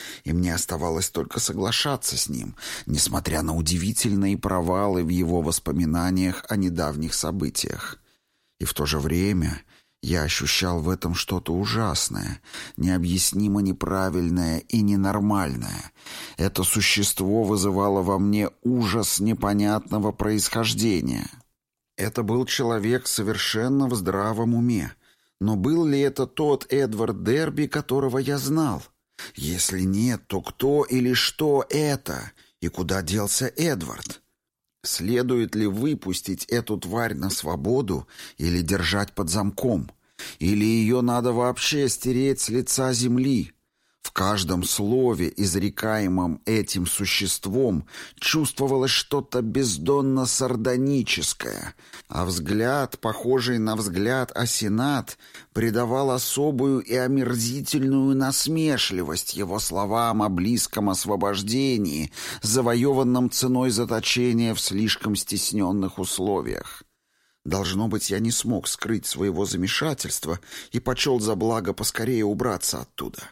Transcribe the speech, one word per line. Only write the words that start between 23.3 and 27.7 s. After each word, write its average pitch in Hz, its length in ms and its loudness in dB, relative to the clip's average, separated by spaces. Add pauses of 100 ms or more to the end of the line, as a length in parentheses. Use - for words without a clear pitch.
в 120 40 0
здравом 104 600 0
уме. 117 400 0 (480)
Но 104 160 2
был 156 280 2
ли 143 140 2
это 135 280 0
тот 147 440 0
Эдвард 110 540 0
Дерби, 143 420 0
которого 135 520 0